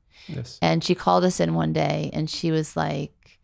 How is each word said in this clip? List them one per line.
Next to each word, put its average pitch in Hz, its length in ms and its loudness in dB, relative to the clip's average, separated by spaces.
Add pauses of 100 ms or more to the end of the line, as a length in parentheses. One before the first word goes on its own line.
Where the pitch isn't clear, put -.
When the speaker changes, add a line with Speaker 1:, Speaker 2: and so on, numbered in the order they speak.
(280)
Speaker 1:
Yes. 131 340 -10
Speaker 2:
And 165 200 2
she 180 140 0
called 180 300 4
us 185 160 2
in 165 140 2
one 160 180 0
day 156 400 -2
and 156 160 -4
she - 220 -2
was 156 260 -2
like, 151 680 -6